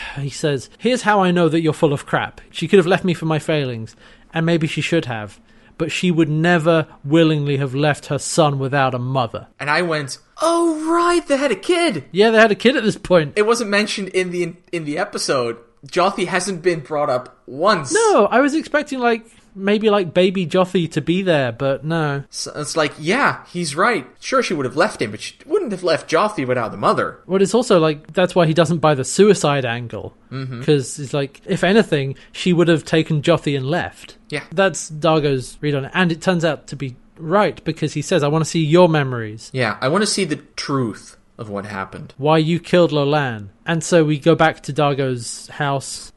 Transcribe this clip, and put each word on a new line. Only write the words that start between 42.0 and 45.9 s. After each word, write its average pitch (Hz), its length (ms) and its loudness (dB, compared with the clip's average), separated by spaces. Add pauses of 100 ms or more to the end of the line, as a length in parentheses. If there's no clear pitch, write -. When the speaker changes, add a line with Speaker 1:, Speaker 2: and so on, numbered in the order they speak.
Speaker 1:
Why 151 220 2
you 160 200 0
killed 175 320 2
Lolan. 139 580 -2 (160)
And 170 180 -4
so 165 200 4
we 151 160 0
go 165 160 4
back 160 280 2
to 147 100 -8
Dargo's 131 720 -2
house. - 680 -6